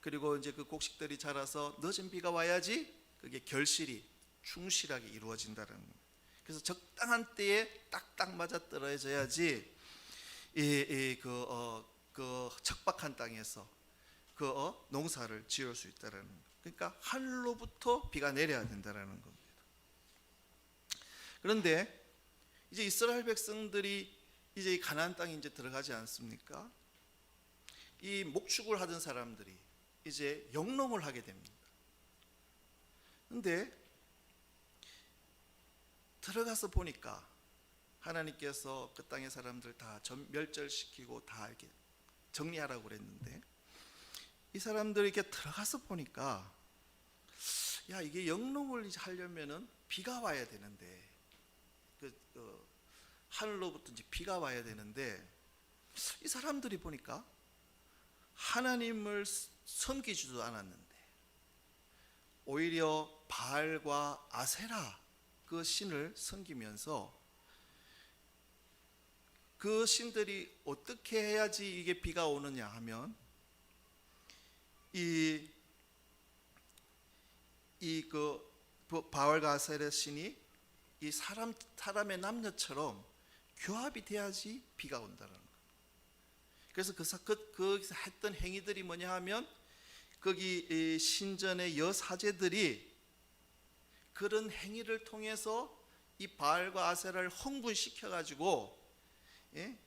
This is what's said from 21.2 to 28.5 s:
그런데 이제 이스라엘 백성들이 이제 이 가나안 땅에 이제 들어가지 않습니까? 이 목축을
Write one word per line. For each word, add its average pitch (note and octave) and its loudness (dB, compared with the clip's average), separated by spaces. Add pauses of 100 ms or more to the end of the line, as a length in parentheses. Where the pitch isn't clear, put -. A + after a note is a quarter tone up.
그런데 F#3 6 (560)
이제 G#3 0
이스라엘 A#3 6
백성들이 G3+ 0 (360)
이제 F#3 4
이 F3+ 2
가나안 E3+ 2
땅에 E3+ -2
이제 D3 -6
들어가지 C3+ -4
않습니까? A2+ -8 (1300)
이 G3 -2
목축을 G3+ 0